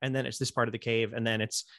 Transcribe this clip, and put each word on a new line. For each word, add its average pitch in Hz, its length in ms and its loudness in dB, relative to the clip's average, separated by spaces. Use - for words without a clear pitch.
and 131 140 0
then 131 100 2
it's 123 120 -4
this 131 140 -2
part 120 160 2
of 113 60 -4
the 120 60 -6
cave, 113 340 2
and 117 120 -2
then 110 160 2
it's, - 240 -2